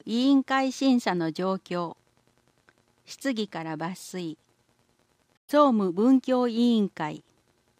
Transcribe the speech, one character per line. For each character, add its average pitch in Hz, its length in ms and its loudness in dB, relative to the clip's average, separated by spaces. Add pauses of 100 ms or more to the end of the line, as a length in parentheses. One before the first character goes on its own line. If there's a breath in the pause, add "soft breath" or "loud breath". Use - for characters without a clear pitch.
委 240 240 -2
員 277 160 4
会 269 260 -2
審 254 300 2
査 185 160 -2
の 160 160 -2
状 185 220 -2
況。 175 420 -6 (1080)
質 - 300 -6
疑 214 140 -4
か 165 160 -10
ら 160 120 -8
抜 165 200 -8
粋。 170 420 -12 (1080)
総 285 240 6
務 202 180 0
文 240 300 4
教 254 260 0
委 233 80 -4
員 226 340 2
会。 151 360 -10 (560)